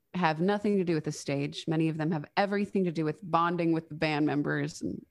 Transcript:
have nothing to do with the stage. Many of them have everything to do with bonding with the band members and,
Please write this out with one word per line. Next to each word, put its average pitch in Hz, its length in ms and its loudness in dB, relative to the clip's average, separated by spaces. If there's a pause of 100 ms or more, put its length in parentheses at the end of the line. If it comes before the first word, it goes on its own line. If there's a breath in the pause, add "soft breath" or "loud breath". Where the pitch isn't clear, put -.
(140)
have 160 260 2
nothing 208 380 2
to 190 60 2
do 170 100 0
with 151 100 0
the 156 80 -4
stage. 143 560 -6
Many 160 220 2
of 156 80 -4
them 160 140 -2
have 151 140 -4 (120)
everything 202 480 0
to 175 60 0
do 160 120 -2
with 151 200 -2
bonding 165 500 2
with 160 160 -2
the 151 60 -10
band 151 300 2
members 147 560 0
and, - 300 -6